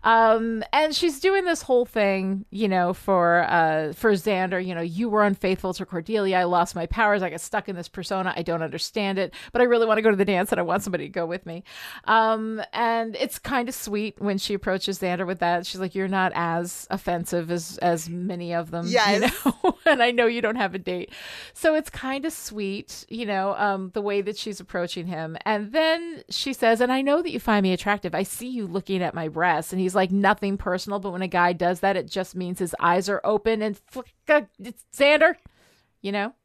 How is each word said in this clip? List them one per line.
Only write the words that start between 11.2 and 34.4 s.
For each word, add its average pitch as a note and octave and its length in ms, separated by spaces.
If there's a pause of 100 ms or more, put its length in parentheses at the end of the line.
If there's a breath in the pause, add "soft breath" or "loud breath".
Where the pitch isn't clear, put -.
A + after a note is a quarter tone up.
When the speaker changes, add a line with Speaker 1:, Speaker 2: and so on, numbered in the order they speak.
Speaker 1:
with E3+ 180
me." E3+ 180 (420 loud breath)
Um, A3 580 (100)
and A3+ 440
it's - 220
kinda B3 340
sweet G#3 460
when G3+ 200
she G3+ 160
approaches F#3+ 440
Xander F3+ 280
with F3 140
that. F3 260
She's F#3 140
like, F#3+ 140
"You're F#3+ 140
not F#3 260
as E3+ 560
offensive F3 600
as, E3+ 320
as E3+ 260
many F3 460
of E3+ 160
them, E3+ 160
you A3+ 60
Speaker 2:
Yes. A3 520
Speaker 1:
know, - 360
<laughs> - 40
and C#4+ 180
I A#3+ 80
know A#3+ 140
you A3+ 160
don't A3 160
have G3 180
a G3 40
date." F3+ 340 (400 loud breath)
So D#4+ 220
it's D#4 160
kinda C4+ 400
sweet, G#3 800
you A#3 160
know, G3 300
um, F#3+ 360
the A3 80
way G3+ 200
that G3 180
she's G#3 220
approaching F3+ 480
him. D#3+ 360
And G#3 280
then D#4+ 580
she - 220
says, A#3 280
"And B3 120
I C4 100
know C#4+ 200
that E4+ 100
you A#3 80
find G#3 240
me F#3 80
attractive. G3 420
I E3+ 80
see A3+ 240
you A#3+ 220
looking F#3 340
at E3 120
my E3 120
breasts." D#3+ 460
And F#3 80
he's F#3 160
like, F#3+ 160
"Nothing G3 440
personal, G3 440
but G3 100
when F3+ 120
a F#3 60
guy F3 240
does F3 280
that, G3 160
it D#3 120
just F#3 280
means F3+ 240
his F3 180
eyes F3 300
are G3+ 160
open G#3+ 380
and G#3+ 140 (120)
flick, - 260 (140)
uh, D4+ 140 (180)